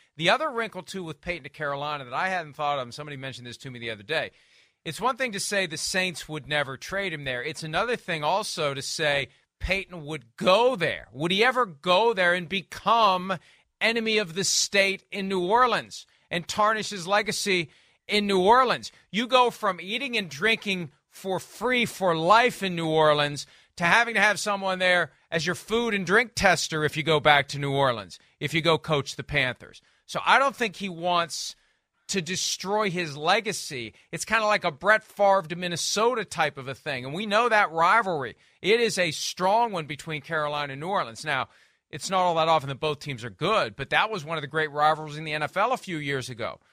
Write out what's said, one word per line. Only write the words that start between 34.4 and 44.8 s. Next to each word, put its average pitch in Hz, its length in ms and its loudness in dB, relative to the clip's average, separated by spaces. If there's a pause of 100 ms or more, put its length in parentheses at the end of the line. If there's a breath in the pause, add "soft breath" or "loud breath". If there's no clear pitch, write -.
like 208 180 2
a 175 60 0
Brett 202 320 2
Favre 196 400 2
to 165 140 -8
Minnesota 196 680 -2
type 156 320 -2
of 131 120 -12
a 135 60 -8
thing. 127 300 -8
And 135 80 -8
we 196 140 -6
know 220 220 2
that 208 240 4
rivalry. 170 640 2 (260 soft breath)
It 226 180 4
is 226 160 0
a 175 140 2
strong 202 600 0
one 165 140 -6
between 151 360 -10
Carolina 147 500 -4
and 135 80 -10
New 160 80 -8
Orleans. 151 360 -4
Now, 135 240 -2 (420 soft breath)
it's - 180 -10
not 190 120 2
all 180 160 2
that 160 120 2
often 156 220 4
that 127 100 -10
both 151 200 -2
teams 127 240 -10
are 120 60 -10
good, 151 460 -2
but 135 140 -8
that 185 200 2
was 185 140 -8
one 160 140 -6
of 147 40 -8
the 139 60 -10
great 156 220 -2
rivalries 151 480 0